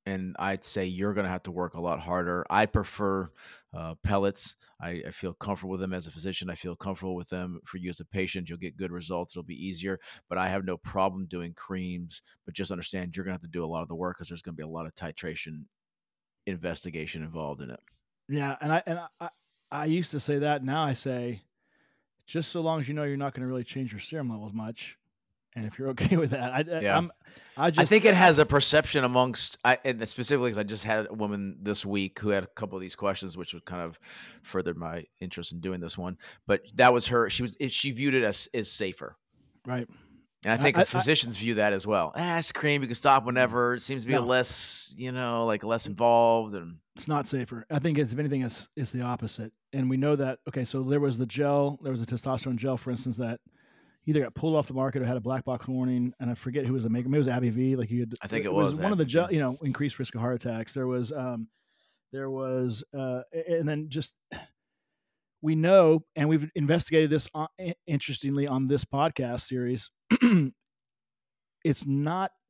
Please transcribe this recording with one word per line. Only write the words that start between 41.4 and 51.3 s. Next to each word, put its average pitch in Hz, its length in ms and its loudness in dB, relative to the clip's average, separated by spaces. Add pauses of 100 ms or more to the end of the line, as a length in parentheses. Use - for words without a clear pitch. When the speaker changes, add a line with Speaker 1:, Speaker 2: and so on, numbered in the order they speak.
Speaker 1:
that 104 160 4
as 98 140 -2
well. 95 280 2
"Ah, 170 240 -2
it's 165 140 0
cream. 147 280 2
You 131 80 -2
can 120 60 -4
stop 135 300 6
Speaker 2:
Mm. - 20 -10
Speaker 1:
whenever. 123 480 2
It 120 60 -4
seems 131 220 -4
to 113 60 -6
be 131 60 2
a 127 60 4
Speaker 2:
No. 120 60 0
Speaker 1:
less, - 720 0
you 127 160 -8
know, 120 320 -2
like, 107 200 0
less 113 220 0
involved." 113 680 4
And 85 240 -10 (160)
Speaker 2:
It's - 140 -10
not 143 180 0
safer. 120 420 -6
I 147 120 0
think 151 180 2
it's, 123 140 2
if 123 60 -4
anything, 143 240 0
it's, - 340 -6
it's 131 160 -4
the 127 100 -4
opposite. 117 500 -6 (200)
And 131 180 0
we 131 60 2
know 147 200 4
that, 131 220 0 (100)
okay, 131 160 -4
so 131 200 -4
there 143 160 2
was 135 180 2
the 127 80 0
gel, 143 560 2